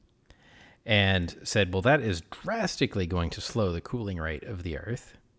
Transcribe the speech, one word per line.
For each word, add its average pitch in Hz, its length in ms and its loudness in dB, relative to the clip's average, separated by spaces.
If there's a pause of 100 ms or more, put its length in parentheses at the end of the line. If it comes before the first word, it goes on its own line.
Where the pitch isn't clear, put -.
(840)
and 95 580 4
said, 95 300 2
"Well, 95 100 2
that 139 180 6
is 95 200 0
drastically 175 880 -2
going 85 240 0
to - 100 -10
slow 104 300 -2
the 82 100 -4
cooling 101 380 -6
rate 80 240 -6
of 92 200 -8
the 80 140 -4
Earth. - 400 -10 (220)